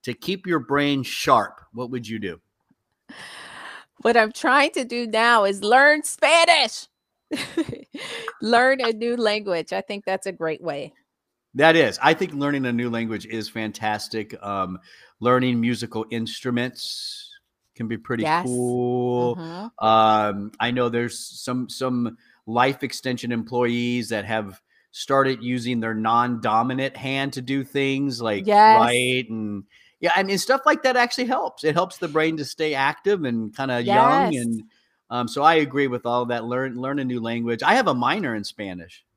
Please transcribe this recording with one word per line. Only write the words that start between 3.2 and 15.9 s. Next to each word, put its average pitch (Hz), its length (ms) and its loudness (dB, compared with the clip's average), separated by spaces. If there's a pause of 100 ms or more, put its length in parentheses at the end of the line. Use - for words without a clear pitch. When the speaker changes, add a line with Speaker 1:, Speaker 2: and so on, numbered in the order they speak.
Speaker 2:
What 226 140 4
I'm 220 160 4
trying 277 400 2
to 269 120 -2
do 240 220 -6
now 220 380 4
is 196 180 0
learn 277 400 6
Spanish. 320 880 4 (420)
<laughs> - 1120 -8
Learn 247 380 4
a 233 120 0
new 233 240 -2
language. 208 560 -2
I 190 80 -2
think 202 240 -10
that's 190 220 -4
a 190 60 -6
great 165 300 -6
way. 143 300 -8 (600)
Speaker 1:
That 160 220 6
is. 131 260 2
I 151 100 6
think 170 220 -2
learning 143 320 -2
a 123 60 0
new 120 180 -2
language 113 360 -4
is 110 220 -8
fantastic. 107 920 -6
Um, 95 360 -6 (420)
learning 123 400 2
musical 117 500 -2